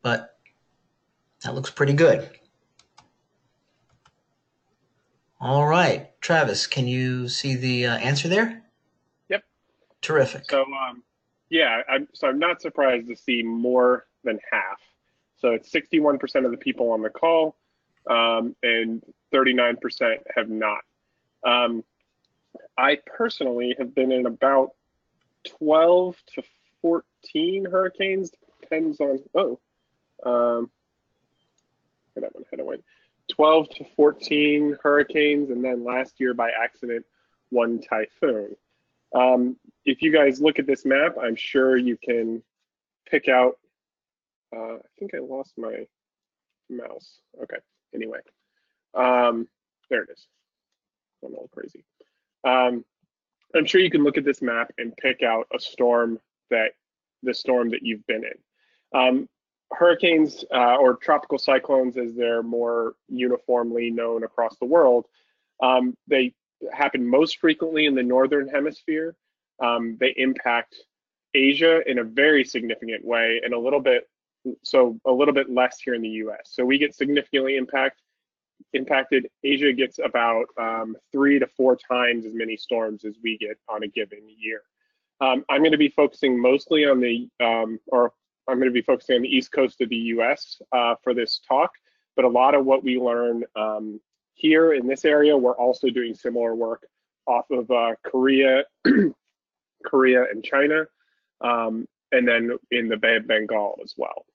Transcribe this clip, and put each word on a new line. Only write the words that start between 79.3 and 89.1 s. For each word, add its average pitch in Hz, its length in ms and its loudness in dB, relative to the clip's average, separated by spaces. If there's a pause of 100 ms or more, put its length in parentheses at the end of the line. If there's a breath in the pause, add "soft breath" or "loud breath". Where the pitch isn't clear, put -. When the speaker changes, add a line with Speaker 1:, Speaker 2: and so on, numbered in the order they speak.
Speaker 2:
Asia 139 300 0
gets 127 300 -4
about, 117 440 0 (120)
um, 113 380 -6 (160)
three 139 260 4
to 127 80 0
four 127 300 2
times 120 480 -2
as 110 100 -14
many 113 220 -6
storms 110 480 -6
as 107 180 -10
we 113 140 -6
get 107 220 -12 (100)
on 107 140 -8
a 104 60 -10
given 104 320 -10 (180)
year. 107 240 -12 (580)
Um, 131 280 0
I'm 139 140 2
gonna 156 140 4
be 147 120 4
focusing 135 520 0
mostly 143 440 2
on 139 160 4
the, 120 280 -2 (120)
um, 113 380 0 (100)
or 120 240 2 (360)
I'm 127 100 0
gonna 131 120 2
be 120 120 0
focusing 127 340 0